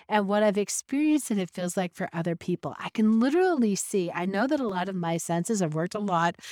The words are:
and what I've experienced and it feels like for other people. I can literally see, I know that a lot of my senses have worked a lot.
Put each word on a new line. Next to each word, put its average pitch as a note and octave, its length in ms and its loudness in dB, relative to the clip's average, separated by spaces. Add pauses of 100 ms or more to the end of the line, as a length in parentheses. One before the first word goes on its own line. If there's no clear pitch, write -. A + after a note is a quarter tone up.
and G#3 180 2
what G#3 160 2
I've G#3 140 4
experienced C#4+ 720 0
and G#3 80 0
it F#3 120 -2
feels F3+ 260 -6
like F3+ 160 -2
for - 180 -6
other E3+ 240 -2
people. E3+ 440 -4
I - 100 -10
can A3 320 4
literally C#4 540 2
see, F3+ 360 -2
I F3 140 -4
know G3 220 0
that C#4+ 140 0
a C4 60 -2
lot F#3+ 220 -2
of G3 60 -4
my E3+ 240 -2
senses E3+ 420 -2
have D#3 140 0
worked D#3+ 200 -2
a G#3+ 40 -4
lot. F3 380 0 (160)